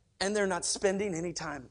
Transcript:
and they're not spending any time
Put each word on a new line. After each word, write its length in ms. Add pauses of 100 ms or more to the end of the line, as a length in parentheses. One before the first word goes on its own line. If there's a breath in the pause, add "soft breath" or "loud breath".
(180)
and 160
they're 120
not 180
spending 500
any 200
time 360